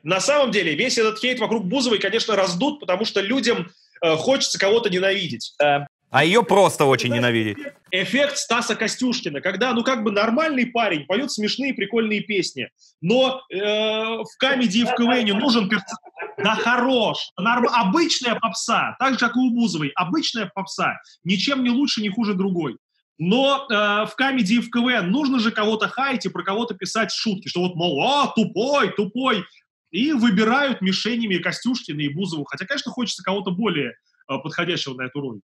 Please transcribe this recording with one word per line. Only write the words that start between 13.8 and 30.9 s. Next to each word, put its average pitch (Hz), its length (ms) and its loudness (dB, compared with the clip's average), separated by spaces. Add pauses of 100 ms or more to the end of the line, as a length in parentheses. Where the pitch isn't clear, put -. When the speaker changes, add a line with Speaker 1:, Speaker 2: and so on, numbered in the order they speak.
Speaker 1:
камеди 247 440 2
и - 40 2
в - 80 -2
К - 60 -2
В 233 100 4
Н 220 300 2
нужен 233 280 2
перс-, 208 160 0 (540)
да 214 180 0
хорош, 233 840 0
норм-, 233 360 2
обычная 240 640 2
попса, 180 640 -2
так 262 140 2
же, 220 60 -2
как 240 160 0
и 247 40 4
у 254 100 4
Бузовой, 190 460 0
обычная 196 580 -2
попса, 185 460 -4 (240)
ничем 254 400 0
не 240 80 2
лучше, 247 320 0
не 208 60 0
хуже 208 260 -2
другой. 175 420 -2 (400)
Но, 269 520 2
э, 226 40 0 (320)
в 214 100 -10
камеди 254 380 2
и 240 60 4
в 233 100 -4
К 240 120 -2
В 247 60 2
Н 214 220 0
нужно 262 300 2
же 220 120 2
кого-то 214 360 0
хаять 247 400 -2
и - 20 0
про 175 140 -8
кого-то 214 320 -4
писать 202 360 -4
шутки, 196 360 -4
что 180 140 -2
вот, 180 140 -2
мол, 160 280 0
«А, 269 240 2
тупой, 226 680 0
тупой». 220 480 -2 (480)
И 254 200 0
выбирают 233 720 2
мишенями 202 560 -2